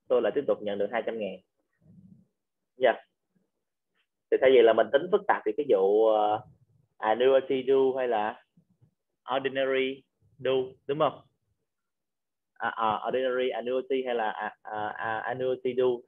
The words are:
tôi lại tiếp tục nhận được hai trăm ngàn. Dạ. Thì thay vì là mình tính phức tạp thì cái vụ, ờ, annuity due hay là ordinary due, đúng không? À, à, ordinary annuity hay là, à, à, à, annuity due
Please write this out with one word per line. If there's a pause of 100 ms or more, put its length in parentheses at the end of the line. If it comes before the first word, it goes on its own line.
tôi
lại
tiếp
tục
nhận
được
hai
trăm
ngàn. (1400)
Dạ. (1400)
Thì
thay
vì
là
mình
tính (100)
phức
tạp
thì
cái
vụ,
ờ, (520)
annuity
due
hay
là (920)
ordinary (360)
due, (120)
đúng
không? (1300)
À,
à,
ordinary
annuity
hay
là,
à,
à,
à,
annuity
due